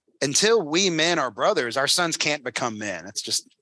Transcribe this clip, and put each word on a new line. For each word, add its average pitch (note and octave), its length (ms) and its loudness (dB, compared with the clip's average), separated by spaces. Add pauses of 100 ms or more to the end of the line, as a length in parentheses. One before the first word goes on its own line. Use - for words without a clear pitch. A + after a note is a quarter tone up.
(220)
until G3+ 400 4
we E3+ 280 0
men E3 300 2
are C3 120 -2
brothers, B2+ 460 0
our C3+ 100 2
sons E3+ 300 0
can't D3 260 -2
become A#2+ 340 -4
men. F#2+ 280 -8
That's G2+ 160 -10
just - 260 -4 (140)